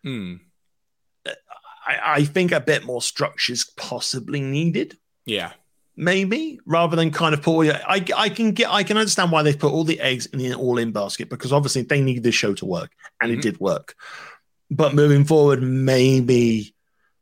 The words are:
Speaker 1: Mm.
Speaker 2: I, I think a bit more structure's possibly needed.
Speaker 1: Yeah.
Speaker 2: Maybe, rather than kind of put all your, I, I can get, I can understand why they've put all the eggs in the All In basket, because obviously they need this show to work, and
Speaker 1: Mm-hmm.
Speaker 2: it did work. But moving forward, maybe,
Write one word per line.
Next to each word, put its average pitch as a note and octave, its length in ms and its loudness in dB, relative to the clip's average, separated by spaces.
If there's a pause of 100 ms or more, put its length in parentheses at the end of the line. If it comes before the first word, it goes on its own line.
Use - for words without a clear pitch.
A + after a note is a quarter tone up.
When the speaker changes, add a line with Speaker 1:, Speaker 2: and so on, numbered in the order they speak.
Speaker 1:
Mm. G2 360 -10 (880)
Speaker 2:
I, - 60 -8 (720)
I D3 200 2
think F3 280 0
a D#3 80 0
bit D3 240 -2
more A#2+ 180 -8
structure's - 640 -4 (120)
possibly B2+ 640 -8
needed. D#3 580 -2 (260)
Speaker 1:
Yeah. F#2+ 280 -6 (440)
Speaker 2:
Maybe, G3 680 -2
rather E3 320 0
than E3 140 2
kind D#3 240 0
of D3 80 -2
put E3 80 0
all D#3+ 140 4
your, D3+ 100 2 (120)
I, F#3+ 180 0 (120)
I G#3+ 120 2
can G#3+ 240 0
get, A3+ 180 0
I G3 140 0
can G#3 120 -2
understand G3 360 0
why D#3 100 4
they've D3 160 2
put D3 140 0
all D#3+ 120 0
the D#3 160 -2
eggs C3 260 -2
in C3+ 120 -10
the B2+ 160 -4
All B2 240 -2
In A2+ 140 -2
basket, G2+ 360 -6
because A#2+ 240 -8
obviously C#3+ 300 2
they C#3+ 180 0
need C3 220 0
this A#2 120 2
show G2+ 200 0
to - 120 -10
work, F2+ 260 -6 (280)
and A#2 100 -2
Speaker 1:
Mm-hmm. A#2 100 -2
Speaker 2:
it - 20 -6
did E3+ 180 -2
work. - 340 -4 (760)
But C#3+ 240 2
moving C#3+ 300 6
forward, D3 380 6
maybe, B2+ 1120 4 (480)